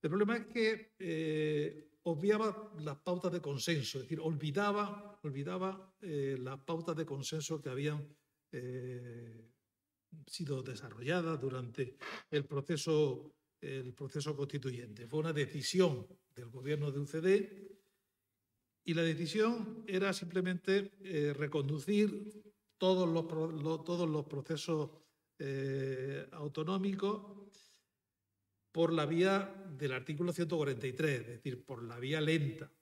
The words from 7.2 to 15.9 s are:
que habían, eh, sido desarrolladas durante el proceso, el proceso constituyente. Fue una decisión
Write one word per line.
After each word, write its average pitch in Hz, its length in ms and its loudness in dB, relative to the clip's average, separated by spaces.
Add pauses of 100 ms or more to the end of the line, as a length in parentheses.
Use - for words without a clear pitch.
que 143 80 -4
habían, 143 380 -2 (440)
eh, 120 1000 -10 (760)
sido 139 380 -6
desarrolladas 131 760 -2
durante 127 580 -4 (340)
el 147 140 2
proceso, 147 880 2 (240)
el 131 340 -8
proceso 143 440 -6
constituyente. 123 680 -6
Fue 139 140 -2
una 160 140 0
decisión 147 760 2 (260)